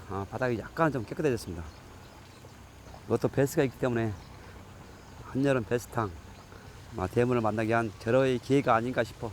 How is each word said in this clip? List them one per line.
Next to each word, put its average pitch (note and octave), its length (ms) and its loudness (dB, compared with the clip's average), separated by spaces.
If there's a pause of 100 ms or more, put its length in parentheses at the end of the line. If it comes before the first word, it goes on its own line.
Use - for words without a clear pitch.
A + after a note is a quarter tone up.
어, G2 220 -4
바닥이 A#2+ 280 0
약간 D#3+ 300 2
좀 B2+ 140 -2
깨끗해졌습니다. A2 580 -2 (1400)
이것도 A2+ 220 2
배수가 C#3 360 2
있기 C3 160 -2
때문에 A#2 340 2 (1120)
한여름 C3 400 2
배수탕, A#2 440 -2 (840)
아마 F#2+ 140 -2
대문을 A#2+ 340 4
만나기 A2 260 2
위한 A2+ 320 2
절호의 B2+ 400 4
기회가 C3 360 4
아닌가 A#2+ 280 2
싶어 - 300 -8